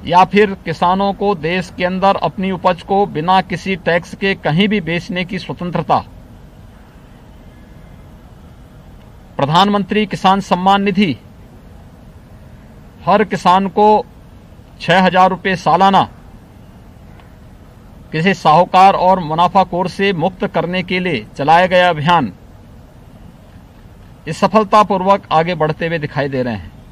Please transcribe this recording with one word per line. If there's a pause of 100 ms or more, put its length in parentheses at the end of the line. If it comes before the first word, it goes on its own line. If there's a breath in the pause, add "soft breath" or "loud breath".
या
फिर (100)
किसानों
को
देश
के
अंदर
अपनी
उपज
को
बिना
किसी
टैक्स
के
कहीं
भी
बेचने
की
स्वतंत्रता, (3500)
प्रधानमंत्री
किसान
सम्मान
निधि (1900)
हर
किसान
को (960)
छह
हजार
रुपये
सालाना (2000)
किसी
साहूकार
और
मुनाफाखोर
से
मुक्त
करने
के
लिए (120)
चलाया
गया
अभियान (2000)
इस
सफलतापूर्वक
आगे
बढ़ते
हुए
दिखाई
दे
रहे
हैं। (200)